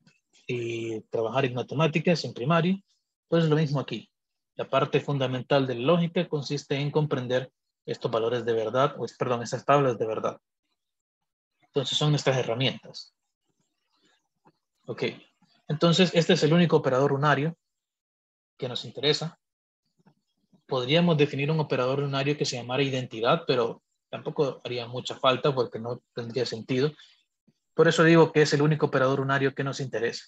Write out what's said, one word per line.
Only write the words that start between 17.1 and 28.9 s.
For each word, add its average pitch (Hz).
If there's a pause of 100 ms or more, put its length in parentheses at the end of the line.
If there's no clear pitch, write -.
unario 143 (1000)
que 127
nos 123
interesa. 151 (1300)
Podríamos 147
definir 143
un 160
operador 135
unario 139
que 147
se 127
llamara 123
identidad, 131
pero 117 (260)
tampoco 131
haría 120
mucha 120
falta 135
porque 117
no 117 (120)
tendría 117
sentido. 127 (840)
Por 160
eso 165
digo 160
que 151
es 147
el 143
único 151
operador 135